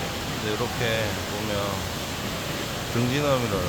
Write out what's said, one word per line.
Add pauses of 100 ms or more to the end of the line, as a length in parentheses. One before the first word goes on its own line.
(380)
근데
이렇게 (220)
보면 (1400)
등지너미를 (160)